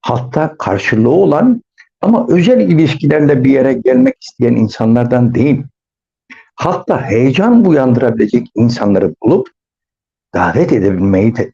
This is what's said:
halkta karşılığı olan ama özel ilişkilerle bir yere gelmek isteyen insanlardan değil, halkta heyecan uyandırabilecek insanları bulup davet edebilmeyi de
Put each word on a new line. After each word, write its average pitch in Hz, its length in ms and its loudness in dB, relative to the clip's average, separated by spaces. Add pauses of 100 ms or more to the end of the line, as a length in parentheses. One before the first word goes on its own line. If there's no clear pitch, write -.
halkta 151 580 -4
karşılığı 110 520 -2
olan 190 520 2 (380)
ama 233 280 0
özel 208 320 2
ilişkilerle 151 840 0
bir 131 60 2
yere 135 220 2
gelmek 127 500 2
isteyen 120 300 -2
insanlardan 117 840 0
değil, 131 300 0 (920)
halkta 165 560 -4
heyecan 185 540 2
uyandırabilecek 123 880 0
insanları 107 680 -2
bulup - 260 0 (840)
davet 90 380 -2
edebilmeyi 98 640 0
de - 180 -6